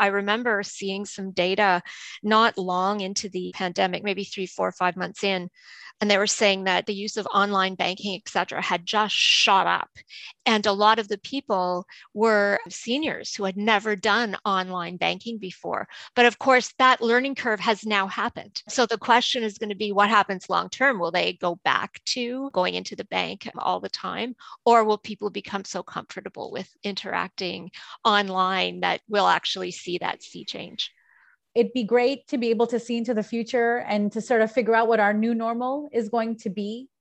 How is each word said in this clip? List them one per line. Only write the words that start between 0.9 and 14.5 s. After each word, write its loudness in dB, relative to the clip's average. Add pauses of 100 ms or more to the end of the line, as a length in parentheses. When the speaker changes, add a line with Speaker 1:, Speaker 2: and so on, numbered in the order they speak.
Speaker 1:
some -8
data 2 (440)
not 4
long 0
into -6
the -6
pandemic, -2
maybe -4
three, -8
four, -2
five -2
months -8
in, -2 (520)
and 2
they 8
were 4
saying 2
that 2
the -4
use -6
of -6
online 2
banking, -4
et -14
cetera, -2
had -2
just 0
shot 4
up. 0 (560)
And 4
a 2
lot 4
of -6
the -4
people -2 (300)
were 4 (120)
seniors -4
who -4
had -2
never 2
done 0 (100)
online -2